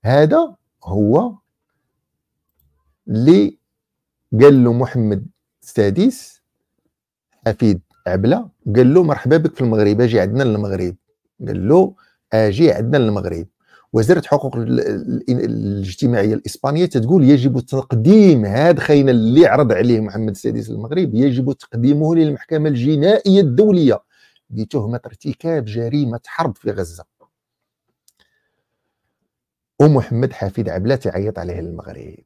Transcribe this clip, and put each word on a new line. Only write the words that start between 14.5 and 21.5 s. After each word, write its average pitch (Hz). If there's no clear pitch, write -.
ال-، 120
ال-، 120
ال-، -
الاجتماعية 104
الإسبانية 147
تتقول: 143
"يجب 127
تقديم 135
هاد 139
خاين 139
اللي 123
عرض 123
عليه 117
محمد 107
السادس 113
للمغرب، 113
يجب 131